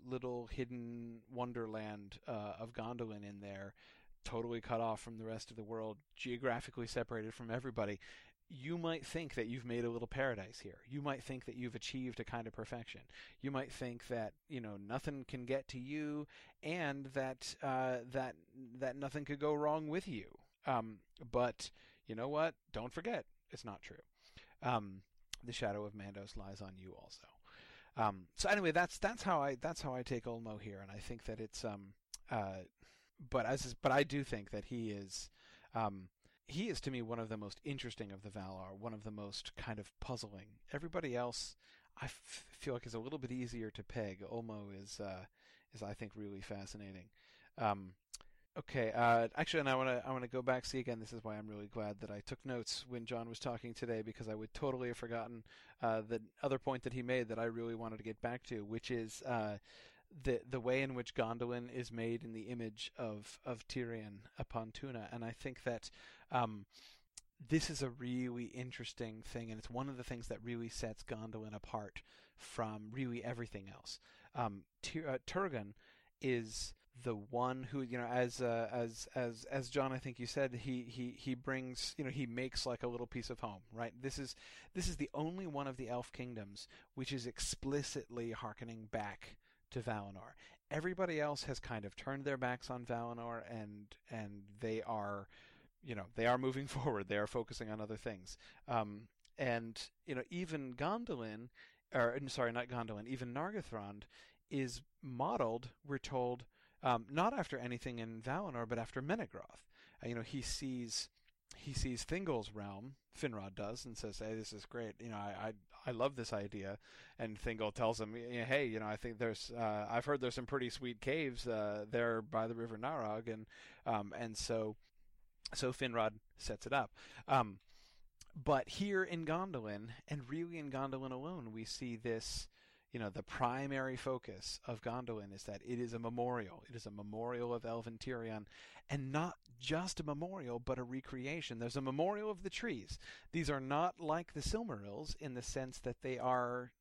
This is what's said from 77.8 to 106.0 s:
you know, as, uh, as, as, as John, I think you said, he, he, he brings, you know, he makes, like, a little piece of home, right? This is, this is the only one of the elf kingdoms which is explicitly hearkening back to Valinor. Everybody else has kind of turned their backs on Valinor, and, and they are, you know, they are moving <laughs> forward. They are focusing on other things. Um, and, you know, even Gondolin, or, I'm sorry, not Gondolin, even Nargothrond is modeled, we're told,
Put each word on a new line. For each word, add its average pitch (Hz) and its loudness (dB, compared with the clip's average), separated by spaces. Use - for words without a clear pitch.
you 123 -2
know, 120 0
as, 123 4
uh, 117 4
as, 117 0
as, 117 0
as 131 0
John, 135 4
I 131 0
think 127 -6
you 120 -2
said, 135 2
he, 123 0
he, 123 -4
he 131 0
brings, 127 -2
you 151 0
know, 131 0
he 127 0
makes, 123 0
like, 123 0
a 123 2
little 120 0
piece - -4
of 123 -4
home, 101 -4
right? 117 -2
This 135 -2
is, 135 -4
this 175 2
is 170 0
the - 0
only 175 0
one 143 0
of 131 -4
the 123 -4
elf 120 0
kingdoms 107 -6
which 131 -2
is 120 0
explicitly 123 0
hearkening 113 -6
back 104 -2
to 127 -2
Valinor. 104 -2
Everybody 175 2
else 147 2
has 135 0
kind 110 -2
of 101 -6
turned 139 -2
their 139 4
backs 123 2
on 123 -2
Valinor, 117 0
and, 104 -8
and 101 -6
they 113 2
are, 101 0
you 131 -4
know, 95 -4
they 117 6
are 123 8
moving 131 2
<laughs> - -
forward. 123 2
They 104 4
are 104 6
focusing 113 -2
on 107 -2
other 107 -4
things. 98 -6
Um, 107 2
and, 117 2
you 156 0
know, 127 0
even 156 -2
Gondolin, 131 0
or, 120 8
I'm 139 0
sorry, 123 4
not 120 2
Gondolin, 113 -2
even 123 -2
Nargothrond 120 -2
is 123 0
modeled, 123 2
we're 143 0
told, 123 0